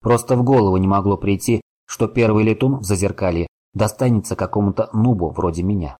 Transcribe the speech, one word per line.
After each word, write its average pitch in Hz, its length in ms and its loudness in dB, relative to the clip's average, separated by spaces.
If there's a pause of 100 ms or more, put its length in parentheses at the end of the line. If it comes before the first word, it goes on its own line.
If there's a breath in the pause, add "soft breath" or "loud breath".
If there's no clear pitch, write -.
просто 120 340 0
в 123 60 2
голову 117 340 4
не 95 100 2
могло 98 300 2
прийти, 101 460 -2 (240)
что - 220 -4
первый 107 360 2
летун 131 340 0
в 107 60 -10
Зазеркалье 92 640 -2 (260)
достанется 107 640 0
какому-то 101 560 -2
нубу 107 380 0
вроде 87 320 -4
меня. 90 380 -4